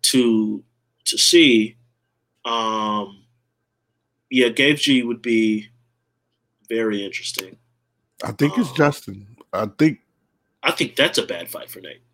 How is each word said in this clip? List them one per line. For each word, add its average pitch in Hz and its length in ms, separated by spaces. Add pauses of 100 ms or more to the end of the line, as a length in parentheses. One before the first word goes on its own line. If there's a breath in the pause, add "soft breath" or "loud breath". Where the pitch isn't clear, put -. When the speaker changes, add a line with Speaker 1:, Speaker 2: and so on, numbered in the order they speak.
Speaker 1:
to, 110 600 (440)
to 117 120
see. 123 580 (680)
Um, 107 760 (1080)
yeah, 127 180
Gaethje 135 580
would 117 160
be 110 460 (1000)
very 110 360
interesting. 95 520 (680)
Speaker 2:
I 120 100
think 143 260
it's 175 120
Speaker 1:
Um, 127 60
Speaker 2:
Justin. 101 500 (260)
I 107 140 (120)
think 151 200 (680)
Speaker 1:
I 156 60
think 135 240
that's 151 240
a - 80
bad 85 240
fight - 200
for 95 100
Nate. 80 220 (120)